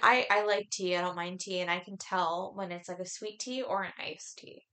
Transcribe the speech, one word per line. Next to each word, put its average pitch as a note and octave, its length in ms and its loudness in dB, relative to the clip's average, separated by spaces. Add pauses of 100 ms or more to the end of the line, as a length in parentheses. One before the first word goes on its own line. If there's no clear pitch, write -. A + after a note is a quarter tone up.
I, B3 260 8
I G#3 140 6
like G#3 260 2
tea, F3+ 260 0
I F3 60 2
don't F3+ 140 0
mind F3+ 240 -4
tea, F#3 220 -4
and F3 100 0
I F3+ 80 2
can F#3+ 180 -10
tell F3+ 560 0
when G3 180 -6
it's, F3+ 160 -8
like, F3+ 120 -6
a F3+ 80 -6
sweet G#3+ 320 -8
tea B3+ 240 -4
or G3 180 0
an F3+ 160 -6
iced - 400 -10
tea. - 360 -18